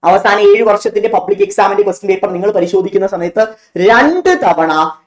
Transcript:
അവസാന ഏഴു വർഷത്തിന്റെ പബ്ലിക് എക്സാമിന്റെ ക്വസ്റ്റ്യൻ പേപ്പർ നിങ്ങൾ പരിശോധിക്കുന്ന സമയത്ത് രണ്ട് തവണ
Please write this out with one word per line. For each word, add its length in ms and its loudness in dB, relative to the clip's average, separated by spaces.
അവസാന 280 4
ഏഴു 160 -2
വർഷത്തിന്റെ 480 -2
പബ്ലിക് 300 0
എക്സാമിന്റെ 420 0
ക്വസ്റ്റ്യൻ 240 -6
പേപ്പർ 240 -2
നിങ്ങൾ 200 -2
പരിശോധിക്കുന്ന 560 0
സമയത്ത് 320 -2
രണ്ട് 400 2
തവണ 280 2